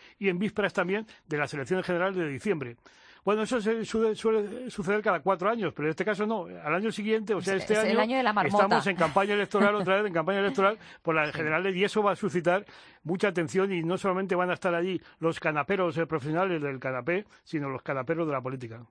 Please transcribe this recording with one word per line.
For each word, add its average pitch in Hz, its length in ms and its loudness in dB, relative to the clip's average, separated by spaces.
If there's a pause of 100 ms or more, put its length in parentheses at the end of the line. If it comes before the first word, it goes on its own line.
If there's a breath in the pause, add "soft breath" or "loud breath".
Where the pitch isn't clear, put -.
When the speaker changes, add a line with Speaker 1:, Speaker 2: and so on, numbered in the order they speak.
(180 loud breath)
Speaker 1:
y 202 100 0
en 180 100 0
vísperas 196 360 -2
también 196 320 0 (200 loud breath)
de 151 120 -4
las 147 160 -2
elecciones 180 320 -2
generales 180 300 0
de 165 120 -2
diciembre. 139 480 -4 (480 loud breath)
Bueno, 214 180 2
eso 233 180 0
se 220 240 0
suele, 220 320 0
suele 220 520 0
suceder 202 320 -2
cada 185 200 2
cuatro 185 280 2
años, 220 240 0
pero 151 140 -4
en 156 40 2
este 165 140 -2
caso 208 220 0
no. 208 200 -2
Al 165 280 -4
año 208 160 0
siguiente, 220 440 -2
o 185 60 0
sea, 190 140 0
Speaker 2:
Es, 190 60 0
Speaker 1:
este - 140 0
Speaker 2:
es 214 100 4
el 214 60 2
Speaker 1:
año, 220 100 4
Speaker 2:
año 226 160 2
de 262 80 2
la 214 80 2
marmota. 202 320 4
Speaker 1:
estamos 175 240 2
en 185 80 0
campaña 190 380 2
electoral, 208 420 2
otra 190 220 2
vez 208 80 0
en 190 60 -4
campaña 170 280 2
electoral 196 360 2 (140)
Speaker 2:
<laughs> - 120 -20
Speaker 1:
por 165 120 0
las 156 160 2
Speaker 2:
Sí. - 60 -8
Speaker 1:
generales, 160 400 0
y 185 80 2
eso 208 180 0
va 202 80 4
a 175 60 0
suscitar 180 500 0 (380 loud breath)
mucha 190 240 0
atención, 185 440 0
y 170 120 -2
no 170 120 0
solamente 190 380 0
van 180 160 2
a 175 40 2
estar 175 200 0
allí 175 260 -2 (200 loud breath)
los 160 180 0
canaperos, 165 600 0
eh, 165 80 0
profesionales 160 540 -2
del 139 200 -6
canapé, 131 440 -4 (200 soft breath)
sino 143 240 -6
los 131 140 -6
canaperos 151 440 -2
de 151 60 -2
la 135 80 -2
política. 123 500 -8